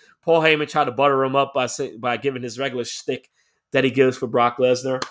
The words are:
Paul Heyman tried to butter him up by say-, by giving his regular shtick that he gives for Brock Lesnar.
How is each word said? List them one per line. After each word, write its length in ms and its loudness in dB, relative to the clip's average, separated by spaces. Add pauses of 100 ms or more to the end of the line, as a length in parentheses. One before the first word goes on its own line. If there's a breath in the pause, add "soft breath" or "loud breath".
(220 soft breath)
Paul 200 2
Heyman 280 2
tried 160 2
to 60 -4
butter 320 2
him 120 0
up 180 0
by 120 0
say-, 320 -8
by 200 -4
giving 260 -4
his 160 -10
regular 260 -4
shtick 440 -8 (420)
that 120 2
he 60 2
gives 280 4
for 100 -6
Brock 300 0
Lesnar. 540 0